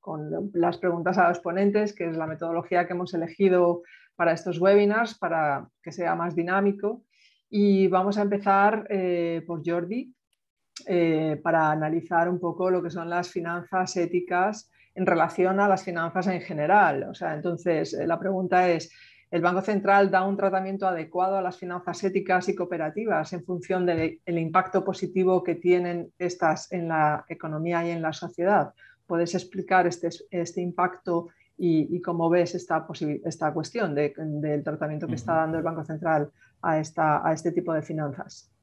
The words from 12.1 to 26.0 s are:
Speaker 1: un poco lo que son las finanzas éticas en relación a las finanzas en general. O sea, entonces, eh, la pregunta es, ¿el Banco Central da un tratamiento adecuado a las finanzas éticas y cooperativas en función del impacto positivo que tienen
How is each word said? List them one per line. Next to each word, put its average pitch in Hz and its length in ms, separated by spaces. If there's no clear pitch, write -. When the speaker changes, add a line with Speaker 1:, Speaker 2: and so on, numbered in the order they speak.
Speaker 1:
un 180 100
poco 180 320
lo 180 140
que 170 60
son 170 200
las 175 200
finanzas 175 680
éticas 180 760
en 185 120
relación 180 560
a 202 80
las 190 140
finanzas 170 440
en 180 140
general. 156 680
O - 40
sea, 170 200
entonces, 160 600
eh, 156 120
la 165 140
pregunta 185 480
es, 165 240
¿el 170 100
Banco 180 200
Central 202 500
da 185 120
un 196 120
tratamiento 190 500
adecuado 180 520
a 190 40
las 180 160
finanzas 180 460
éticas 185 460
y 190 60
cooperativas 170 760
en 175 140
función 180 400
del 165 400
impacto 175 580
positivo 185 600
que 175 120
tienen 175 640